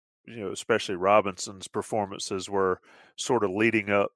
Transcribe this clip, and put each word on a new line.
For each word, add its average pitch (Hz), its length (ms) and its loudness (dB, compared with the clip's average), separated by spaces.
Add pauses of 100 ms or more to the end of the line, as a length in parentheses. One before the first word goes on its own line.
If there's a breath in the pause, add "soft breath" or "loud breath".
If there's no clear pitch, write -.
(260)
you 117 100 -16
know, 101 160 -8
especially - 420 -2
Robinson's 95 720 0
performances 98 840 -6
were 95 320 0 (360 soft breath)
sort 117 260 0
of 98 80 2
leading 107 400 2
up 101 260 4